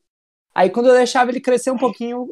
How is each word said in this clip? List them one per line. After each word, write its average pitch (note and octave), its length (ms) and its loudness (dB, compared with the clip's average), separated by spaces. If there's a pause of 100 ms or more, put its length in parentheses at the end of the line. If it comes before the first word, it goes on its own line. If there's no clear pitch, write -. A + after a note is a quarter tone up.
(540)
Aí, F#3 160 2
quando A#3+ 200 0
eu B3+ 60 8
deixava B3 360 2
ele C4+ 80 -4
crescer B3+ 320 -2
um B3+ 60 -4
pouquinho, A#3+ 540 -4